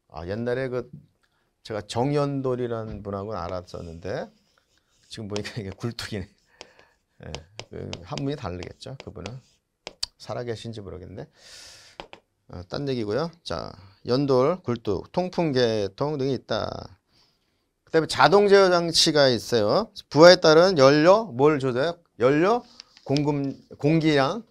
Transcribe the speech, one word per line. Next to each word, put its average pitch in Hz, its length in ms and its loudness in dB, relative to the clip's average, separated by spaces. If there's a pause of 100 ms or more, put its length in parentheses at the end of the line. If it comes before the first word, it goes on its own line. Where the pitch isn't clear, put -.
아, 82 180 -14
옛날에 120 420 -6
그 123 220 -8 (720)
제가 104 200 -10
정연돌이라는 123 1200 -4
분하고는 101 380 -8
알았었는데 87 880 -10 (800)
지금 107 200 -14
보니까 104 320 -8
이게 98 100 -10
굴뚝이네. 110 580 -10 (960)
예, 85 80 -16 (380)
그 92 200 -14 (120)
한문이 143 340 -8
다르겠죠. 92 680 -12
그분은 95 380 -14 (800)
살아계신지 113 640 -10
모르겠네. 90 440 -16 (1300)
어, 90 160 -14
딴 139 200 -6
얘기고요. 123 420 -4 (140)
자, 57 260 -8 (360)
연돌, 135 560 2
굴뚝, 113 500 -6
통풍 180 400 -2
개통 123 680 -2
등이 135 160 -4
있다. 98 640 -8 (840)
그다음에 160 240 0
자동 180 400 6
제어 196 220 8
장치가 160 580 4
있어요. 120 640 0 (180)
부하에 175 280 10
따른 175 420 6
연료, 156 480 6
뭘 143 340 2
조절? 135 340 -2 (240)
연료 160 460 2 (400)
공급, 143 520 -2 (220)
공기량, 156 720 0